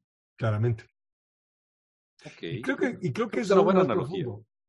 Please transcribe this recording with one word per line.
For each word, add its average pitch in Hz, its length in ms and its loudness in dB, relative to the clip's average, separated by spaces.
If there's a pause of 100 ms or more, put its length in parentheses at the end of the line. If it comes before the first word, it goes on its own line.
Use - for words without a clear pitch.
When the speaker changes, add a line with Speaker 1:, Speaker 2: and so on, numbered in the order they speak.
(360)
Speaker 1:
Claramente. 110 480 -2 (1400)
Speaker 2:
Ok. - 180 -20
Speaker 1:
Y 127 200 -8
creo - 160 -2
que, 254 240 -2
y 160 100 -2
creo - 0 -
Speaker 2:
Creo 220 160 -2
Speaker 1:
que - 80 -6
Speaker 2:
que 254 40 0
Speaker 1:
es 220 60 -2
Speaker 2:
es 185 40 2
una 196 80 6
Speaker 1:
aún 180 80 6
Speaker 2:
buena 190 140 6
Speaker 1:
más 185 100 4
Speaker 2:
analogía. 139 340 -2
Speaker 1:
profundo. - 220 -10 (220)